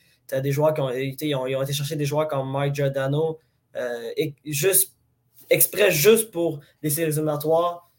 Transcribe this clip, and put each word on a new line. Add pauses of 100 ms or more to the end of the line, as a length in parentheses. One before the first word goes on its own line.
(280)
T'as
des
joueurs
qui
ont
été,
ont,
ils
ont
été
chercher
des
joueurs
comme
Mike
Giordano, (360)
euh,
et (100)
juste, (540)
exprès
juste
pour (240)
les
séries
éliminatoires.